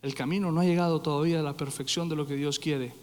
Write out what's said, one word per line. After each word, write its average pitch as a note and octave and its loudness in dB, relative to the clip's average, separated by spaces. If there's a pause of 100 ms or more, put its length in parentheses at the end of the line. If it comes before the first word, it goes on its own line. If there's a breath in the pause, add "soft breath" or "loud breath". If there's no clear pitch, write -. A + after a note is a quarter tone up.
El C#3 -4
camino F3 0
no D#3+ 4
ha F3+ 6
llegado E3+ 4
todavía D#3+ 2
a D#3 0
la C#3+ -4
perfección C#3+ -4
de D#3 -2
lo D3+ -2
que C#3+ -4
Dios C#3 -2
quiere. C3+ -2 (100)